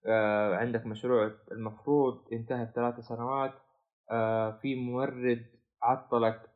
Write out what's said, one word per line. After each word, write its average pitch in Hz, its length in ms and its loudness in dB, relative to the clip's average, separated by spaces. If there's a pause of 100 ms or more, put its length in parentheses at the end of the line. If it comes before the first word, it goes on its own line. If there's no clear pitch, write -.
آه، 104 480 2
عندك 117 300 -2
مشروع 110 460 0 (200)
المفروض 120 800 0
ينتهي 117 340 -4
بثلاث 120 340 -2
سنوات، 123 540 -4 (580)
آه، 113 400 0 (100)
في 135 140 -2
مورد 123 720 -2 (380)
عطلك 117 580 2 (140)